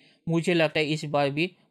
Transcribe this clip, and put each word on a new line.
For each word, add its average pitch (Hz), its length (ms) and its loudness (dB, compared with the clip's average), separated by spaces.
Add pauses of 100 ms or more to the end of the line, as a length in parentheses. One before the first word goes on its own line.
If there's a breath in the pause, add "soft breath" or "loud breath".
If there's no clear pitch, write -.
(300 soft breath)
मुझे 165 240 0
लगता 160 260 2
है 156 60 2
इस 156 200 -4
बार 143 240 0
भी 160 260 -4 (160 soft breath)